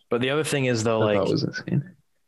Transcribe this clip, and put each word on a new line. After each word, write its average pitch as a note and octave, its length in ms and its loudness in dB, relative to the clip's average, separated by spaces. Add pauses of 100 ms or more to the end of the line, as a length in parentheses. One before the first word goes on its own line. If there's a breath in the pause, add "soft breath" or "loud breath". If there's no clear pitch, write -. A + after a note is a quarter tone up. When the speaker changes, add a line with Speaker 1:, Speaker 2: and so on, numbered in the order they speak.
Speaker 1:
But A#2+ 120 0
the C3 80 0
other D3 140 0
thing C#3+ 220 0
is, A#2 180 0
though, A2 260 2
Speaker 2:
I G#2 60 4
thought G2 60 2
Speaker 1:
like, - 80 0
Speaker 2:
it - 20 0
was G#2+ 120 0
insane. - 520 -4 (320)